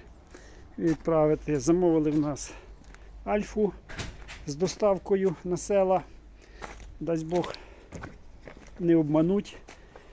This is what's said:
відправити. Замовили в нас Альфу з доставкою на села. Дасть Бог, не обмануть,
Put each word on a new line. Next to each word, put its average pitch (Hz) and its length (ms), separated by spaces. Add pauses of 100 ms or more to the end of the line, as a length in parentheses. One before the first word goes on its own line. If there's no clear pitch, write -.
(760)
відправити. 156 840
Замовили 160 520
в 151 80
нас 147 340 (720)
Альфу 208 500 (760)
з 147 80
доставкою 190 880
на 180 140
села. 190 440 (1000)
Дасть 160 260
Бог, 170 280 (1300)
не 170 160
обмануть, 160 600 (560)